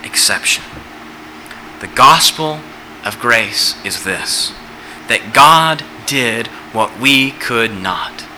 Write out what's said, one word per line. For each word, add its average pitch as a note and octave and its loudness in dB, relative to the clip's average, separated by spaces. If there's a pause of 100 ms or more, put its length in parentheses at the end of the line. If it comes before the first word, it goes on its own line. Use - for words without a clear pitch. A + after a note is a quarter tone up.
exception." - -2 (1160)
The G2 -10
gospel D#3 4 (460)
of G#2 -8
grace A2+ 0
is - -6
this, - -4 (560)
that A2 -2
God D#3 6 (240)
did A#2 -2 (260)
what A2 -2
we C3+ 4
could A2+ -2
not. F#2 -6 (140)